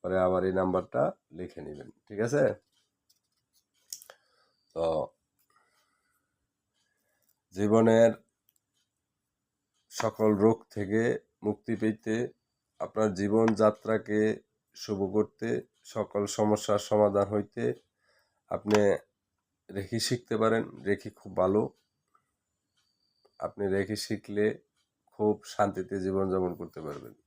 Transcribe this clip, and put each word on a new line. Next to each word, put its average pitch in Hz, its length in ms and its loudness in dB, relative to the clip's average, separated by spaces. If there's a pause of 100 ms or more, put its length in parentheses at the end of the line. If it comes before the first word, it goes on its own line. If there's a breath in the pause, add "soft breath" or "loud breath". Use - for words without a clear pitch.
পরে 90 160 -4 (100)
আবার 92 220 2
এই 92 120 -2
নাম্বারটা 92 420 0 (360)
লিখে 90 280 -12
নেবেন, 73 220 -16 (180)
ঠিক 104 200 -12
আছে? 147 180 2 (2250 soft breath)
তো 82 100 -2 (2750)
জীবনের 113 560 6 (1800)
সকল 110 380 0 (140)
রোগ 113 140 6 (160)
থেকে 104 280 -2 (440)
মুক্তি 107 340 -4
পেতে, 110 360 -2 (640)
আপনার 107 280 -2 (100)
জীবনযাত্রাকে 107 1040 2 (560)
শুভ 101 240 -8 (140)
করতে, 107 340 -2 (460)
সকল 104 280 -4 (140)
সমস্যার 104 440 2 (100)
সমাধান 101 440 2
হইতে 107 300 -4 (880)
আপনি 101 280 2 (920)
রেকি 98 300 -6 (100)
শিখতে 120 340 -4
পারেন। 110 200 2 (260)
রেকি 101 200 -4 (120)
খুব 98 120 -18 (100)
ভালো, 98 200 4 (1800)
আপনি - 240 -6 (100)
রেকি 98 300 -2
শিখলে 104 420 -4 (680)
খুব 107 200 0 (200)
শান্তিতে 95 400 -2 (100)
জীবনযাপন 95 560 -2
করতে - 260 -14
পারবেন। 65 280 -14 (120)